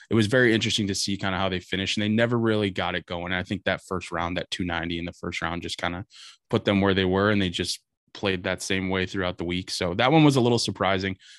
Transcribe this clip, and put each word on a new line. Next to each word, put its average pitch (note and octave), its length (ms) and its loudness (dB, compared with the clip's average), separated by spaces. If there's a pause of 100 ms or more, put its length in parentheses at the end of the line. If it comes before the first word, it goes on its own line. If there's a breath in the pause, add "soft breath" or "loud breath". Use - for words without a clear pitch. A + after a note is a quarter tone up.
it G#2 60 -2
was A2 120 4
very A#2+ 260 4
interesting G#2+ 340 0
to G2 80 -2
see G2 220 -2
kinda F#2+ 200 -4
how F#2+ 120 0
they F#2 100 -2
finished, F#2 380 -4
and G#2 60 0
they G#2+ 60 0
never A#2 300 2
really G#2+ 300 2
got F2+ 260 -4
it E2+ 100 -6
going. F2 280 -6
I F2+ 100 -2
think F#2 220 -6
that F#2 220 0
first F#2 240 -6
round, F2 260 -2
that - 120 -6
two - 140 -6
ninety E2+ 340 -4
in E2+ 80 -6
the E2+ 80 -10
first - 280 -8
round, E2+ 200 -4
just E2 160 -8
kinda F2 280 -4 (440 loud breath)
put A2+ 160 0
them G2+ 160 4
where G2 120 4
they F#2+ 120 2
were, G2 260 2
and G#2 100 2
they F#2 80 0
just E2+ 320 -6 (320)
played F#2+ 300 -2
that F#2 180 -2
same F#2+ 280 -2
way F#2 160 0
throughout F2+ 320 -4
the E2+ 80 -6
week. F2+ 260 -4
So F2+ 220 -2
that A#2+ 180 4
one D#3+ 140 8
was C#3 100 8
a C3 60 4
little A#2+ 180 4
surprising, F#2+ 580 0 (220 loud breath)